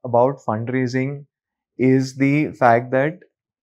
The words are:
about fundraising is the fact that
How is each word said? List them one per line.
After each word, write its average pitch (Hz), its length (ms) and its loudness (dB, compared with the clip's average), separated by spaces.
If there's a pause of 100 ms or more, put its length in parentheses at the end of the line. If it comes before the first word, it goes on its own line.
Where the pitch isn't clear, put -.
about 127 440 0
fundraising 131 800 -4 (520)
is 131 400 2
the 139 340 0
fact 123 400 2
that 143 280 -2 (440)